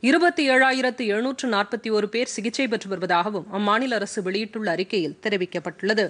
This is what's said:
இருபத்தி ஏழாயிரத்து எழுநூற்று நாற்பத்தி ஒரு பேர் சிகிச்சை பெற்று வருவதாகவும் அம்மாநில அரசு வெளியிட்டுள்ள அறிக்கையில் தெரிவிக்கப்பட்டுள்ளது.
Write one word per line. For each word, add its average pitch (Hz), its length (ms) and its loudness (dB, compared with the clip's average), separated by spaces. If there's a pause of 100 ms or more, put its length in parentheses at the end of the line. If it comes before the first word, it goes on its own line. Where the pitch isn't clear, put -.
இருபத்தி 330 480 4
ஏழாயிரத்து 262 560 2
எழுநூற்று 247 420 -2
நாற்பத்தி 220 420 -2
ஒரு 208 180 0
பேர் 240 260 -2
சிகிச்சை 233 340 -2
பெற்று 214 220 -4
வருவதாகவும் 180 600 -2
அம்மாநில 214 460 2
அரசு 202 240 -4
வெளியிட்டுள்ள 208 480 -4
அறிக்கையில் 170 520 -2
தெரிவிக்கப்பட்டுள்ளது. 190 880 -2